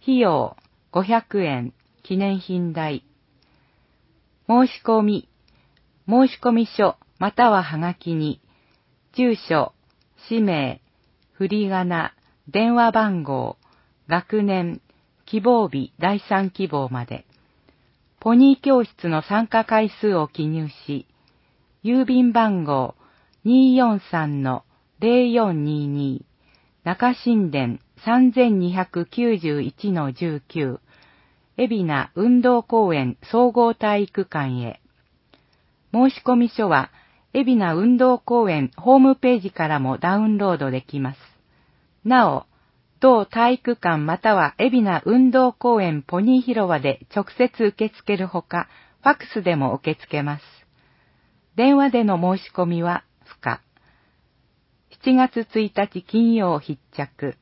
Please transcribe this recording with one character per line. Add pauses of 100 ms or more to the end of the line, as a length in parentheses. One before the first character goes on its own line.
費
用、 (340)
五
百
円、 (300)
記
念
品
代。 (1400)
申
し
込
み、 (800)
申
し
込
み
書、 (200)
ま
た
は
は
が
き
に、 (760)
住
所、 (540)
氏
名、 (500)
振
り
仮
名、 (340)
電
話
番
号、 (500)
学
年、 (440)
希
望
日、
第 (100)
三
希
望
ま
で。 (920)
ポ
ニ
ー
教
室
の
参
加
回
数
を
記
入 (160)
し、 (760)
郵
便
番
号、 (500)
二
四 (100)
三
の (360)
零
四
二
二、 (600)
中
新
田 (280)
三
千
二
百
九
十
一
の
十
九、 (760)
海
老
名
運
動
公
園
総
合
体
育
館
へ。 (1120)
申
し
込
み
書
は、 (440)
海
老
名
運
動
公
園
ホ
ー
ム
ペ
ー
ジ
か
ら
も
ダ
ウ
ン
ロ
ー
ド
で
き
ま
す。 (840)
な
お、 (560)
同
体
育
館
ま
た
は
海
老
名
運
動
公
園
ポ
ニ
ー
広
場
で
直 (120)
接 (100)
受
け
付
け
る
ほ
か、 (320)
フ
ァ
ッ
ク
ス
で
も
受
け
付
け
ま
す。 (1120)
電
話
で
の
申
し
込
み
は (220)
不
可。 (1400)
七
月 (180)
一
日
金
曜
必 (120)
着。